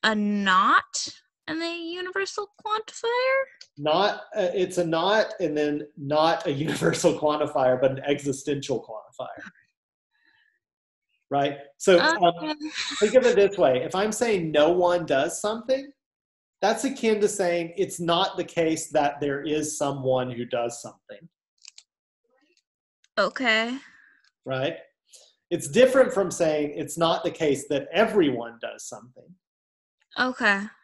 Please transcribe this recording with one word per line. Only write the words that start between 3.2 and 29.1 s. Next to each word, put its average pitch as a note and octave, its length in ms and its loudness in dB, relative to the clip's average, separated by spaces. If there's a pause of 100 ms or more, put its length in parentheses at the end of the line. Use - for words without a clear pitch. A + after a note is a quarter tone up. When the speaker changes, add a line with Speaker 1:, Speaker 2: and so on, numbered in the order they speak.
Speaker 2:
Not, E3 460 0 (140)
uh, F#3+ 180 0
it's F3+ 240 -2
a F3 80 0
not, F3+ 540 2
and D3+ 160 -2
then D3 300 -2 (120)
not D#3 480 2
a D#3+ 60 -2
<laughs> C#3 140 -4
universal D#3+ 520 2
quantifier, C#3+ 640 2
but C3+ 100 4
an C3+ 160 -8
existential C#3 720 -4
quantifier. - 640 -14 (1900)
Right? C#3 220 0 (220)
So, F3+ 200 6
um, D#4 240 2
Speaker 1:
Okay. F3 320 2 (460)
Speaker 2:
think A3 160 2
of B3+ 100 6
it A#3+ 80 4
this G3 240 4
way. C3+ 240 4
If D#3 120 -8
I'm G#3 180 0
saying G3+ 400 -2
no D#3+ 180 6
one F3 340 2
does D3 360 0
something, C4 520 -4 (720)
that's A3 220 0
akin A3+ 380 0
to G#3 60 2
saying F3 480 -2
it's - 220 -4
not F3 380 0
the F3 80 -4
case D#3+ 480 -2
that C#3+ 280 0
there C#3+ 220 -4
is D3+ 340 -4
someone C3 540 -2
who A#2+ 140 -8
does A#2+ 360 -6
something. - 480 -20 (1900)
Speaker 1:
Okay. A3+ 580 0 (720)
Speaker 2:
Right? C3 300 -4 (760)
It's D3 180 -4
different B3+ 440 6
from F#3+ 180 0
saying D3+ 360 0 (100)
it's D3 200 -8
not E3+ 280 0
the F3 60 0
case C#3+ 380 -2
that C#3 240 -2
everyone D#3+ 720 2
does G#2+ 260 -12
something. A#2+ 420 -20 (880)